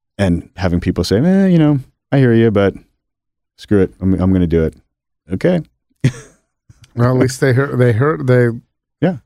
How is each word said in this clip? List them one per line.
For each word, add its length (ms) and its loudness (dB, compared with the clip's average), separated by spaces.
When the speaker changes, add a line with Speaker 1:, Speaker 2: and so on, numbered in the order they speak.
Speaker 1:
and 400 -2
having 220 -2
people 240 -4
say, 160 0
"Eh, 280 2
you 120 2
know, 200 2
I 60 0
hear 160 2
you, 180 4
but 220 0
screw 240 0
it. 180 -2
I'm, 140 0
I'm 200 0
gonna 140 0
do 160 0
it." 120 -4
Okay. 300 -2
<laughs> 60 0
Speaker 2:
Well, 200 0
at 60 0
least 180 -2
they 140 2
heard, 260 -2
they 140 2
heard, 340 -2
they 220 2
Speaker 1:
Yeah. 260 -2